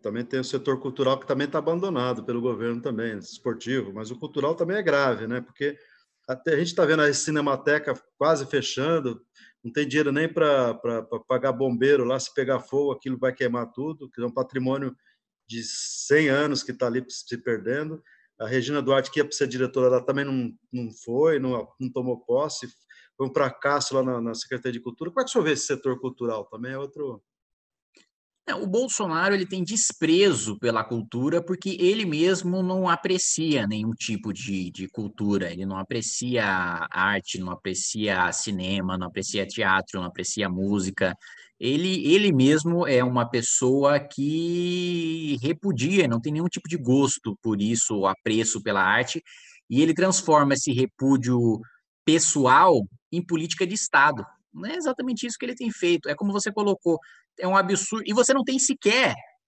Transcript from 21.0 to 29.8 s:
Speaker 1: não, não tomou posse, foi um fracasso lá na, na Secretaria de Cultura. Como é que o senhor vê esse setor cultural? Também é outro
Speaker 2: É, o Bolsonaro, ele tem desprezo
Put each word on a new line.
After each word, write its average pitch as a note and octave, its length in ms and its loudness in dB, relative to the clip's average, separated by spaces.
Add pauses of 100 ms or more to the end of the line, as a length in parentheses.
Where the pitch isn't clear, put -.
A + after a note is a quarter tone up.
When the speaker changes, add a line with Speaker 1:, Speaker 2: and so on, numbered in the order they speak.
Speaker 1:
não, B2+ 260 -2 (140)
não B2+ 100 -6
tomou B2 300 -4
posse, C3 480 -2 (480)
foi C3+ 120 -4
um C3+ 60 -10
fracasso C#3 600 0
lá C3 80 4
na, B2+ 160 -2
na A#2 160 -4
Secretaria B2 380 -6
de A#2+ 80 -8
Cultura. C#3 300 -10
Como C4+ 100 -2
é B3+ 40 0
que B3+ 40 -6
o - 40 -8
senhor G#3+ 120 2
vê D#3 80 2
esse - 140 -2
setor B2+ 340 -2
cultural? A#2 460 -6
Também A#2+ 260 -12
é C3+ 60 -10
outro C#3 440 -10 (1200)
Speaker 2:
É, - 80 -6
o G#3 120 -6
Bolsonaro, G3 680 0
ele F#3+ 100 0
tem F#3 180 -6
desprezo D#3+ 960 2